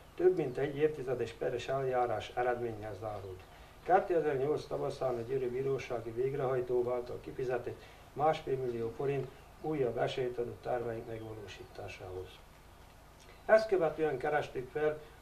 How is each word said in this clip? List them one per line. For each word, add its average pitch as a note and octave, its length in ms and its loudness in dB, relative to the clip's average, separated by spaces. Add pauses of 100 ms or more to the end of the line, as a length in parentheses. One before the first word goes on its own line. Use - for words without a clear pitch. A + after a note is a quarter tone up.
(160)
több F3+ 220 6
mint C#3+ 200 0
egy C#3 180 0
évtizedes C3 560 2
peres A#2+ 360 -2
eljárás B2+ 680 0
eredménnyel A2+ 640 -2
zárult. G2 420 -8 (420)
Kétezer-nyolc D3+ 840 4
tavaszán C#3 500 -2
a A#2 60 -4
győri B2+ 260 0
bírósági A#2+ 640 -2
végrehajtó B2+ 800 2
által A#2+ 300 -4
kifizetett B2 600 -4 (320)
másfél C#3+ 440 2
millió A#2 380 -2
forint C#3 320 0 (340)
újabb C3+ 360 0
esélyt B2 400 0
adott A2+ 240 -4
terveink A#2 460 -2
megvalósításához. G2+ 1200 -10 (1160)
Ezt A3 220 8
követően D#3 500 2
kerestük C#3+ 540 0
fel D3+ 280 2 (220)